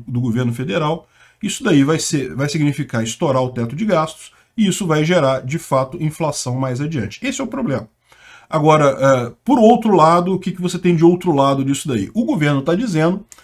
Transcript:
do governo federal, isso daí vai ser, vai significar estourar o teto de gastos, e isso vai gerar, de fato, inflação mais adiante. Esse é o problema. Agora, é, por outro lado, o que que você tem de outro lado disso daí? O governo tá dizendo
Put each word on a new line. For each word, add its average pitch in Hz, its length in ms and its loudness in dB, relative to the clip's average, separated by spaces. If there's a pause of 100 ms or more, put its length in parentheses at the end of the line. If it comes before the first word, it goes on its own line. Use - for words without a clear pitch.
do 120 140 -4
governo 120 320 -2
federal, 156 520 -4 (380)
isso - 180 -6
daí 147 220 4
vai 160 160 0
ser, 131 340 -4
vai 139 140 -4
significar 143 560 -2
estourar 131 400 -2
o - 60 -4
teto 117 260 -6
de 185 80 -6
gastos, 165 480 -2 (260)
e 220 80 2
isso 185 220 -2
vai 156 160 2
gerar, 143 380 2
de 139 180 -6
fato, 135 420 -4
inflação 147 540 -4
mais 131 240 -4
adiante. 147 420 -6
Esse 269 200 -6
é - 20 -6
o - 40 -8
problema. 185 420 -6 (600)
Agora, 151 360 4
é, 135 480 2 (100)
por 247 160 2
outro 226 340 6
lado, 175 400 4
o 185 60 -2
que 185 140 -6
que 175 80 -12
você 180 180 -4
tem 175 160 4
de 160 80 2
outro 175 320 4
lado 139 300 2
disso 139 240 -4
daí? 101 240 -2
O 233 100 0
governo 147 380 0
tá 160 120 0
dizendo 180 520 0 (180)